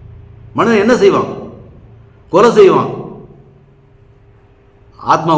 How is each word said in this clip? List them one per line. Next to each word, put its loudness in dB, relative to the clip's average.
மனிதன் 0
என்ன 2
செய்வான்? 0
கொலை 4
செய்வான். 2
ஆத்மா -2